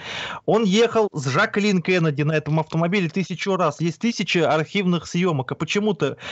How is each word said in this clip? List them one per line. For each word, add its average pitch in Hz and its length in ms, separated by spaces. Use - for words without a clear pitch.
Он 214 180
ехал 220 480
с 139 160
Жаклин 202 540
Кеннеди 160 400
на 151 100
этом 156 280
автомобиле 170 500
тысячу 190 460
раз. - 240
Есть 170 200
тысячи 220 380
архивных 160 680
съемок. 170 460
А - 40
почему-то 170 600